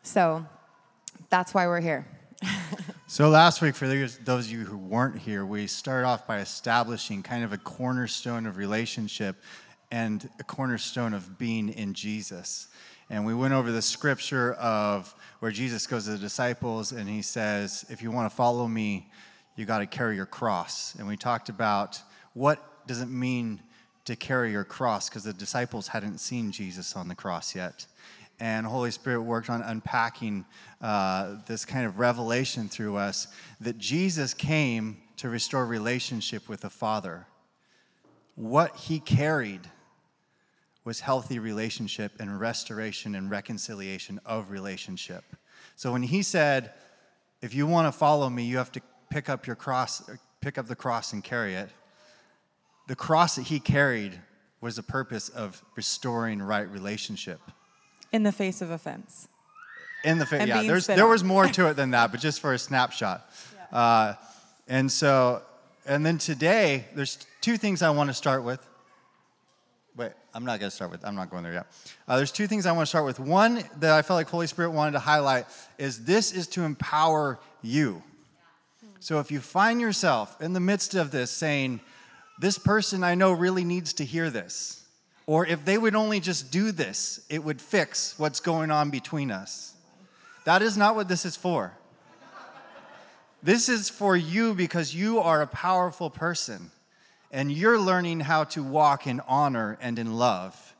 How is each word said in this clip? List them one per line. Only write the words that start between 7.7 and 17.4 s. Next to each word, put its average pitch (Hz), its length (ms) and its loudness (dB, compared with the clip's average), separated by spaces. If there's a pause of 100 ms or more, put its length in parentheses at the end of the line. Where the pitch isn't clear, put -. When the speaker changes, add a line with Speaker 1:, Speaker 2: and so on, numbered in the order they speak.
Speaker 2:
of 98 100 -6
relationship 104 800 -4 (560)
and 113 380 -4 (100)
a - 60 -14
cornerstone 120 680 -4
of 92 240 -10
being 113 300 -2
in 104 260 -6
Jesus. 104 760 -10 (400)
And 107 160 -4
we 113 80 0
went 131 200 2
over 123 160 2
the 113 120 0
scripture 127 720 0
of 104 600 0 (280)
where 113 100 -2
Jesus 117 360 -4
goes 113 180 -4
to 107 60 -6
the 104 60 -4
disciples 113 760 -4
and 104 160 -8
he 107 120 -4
says, 104 680 -4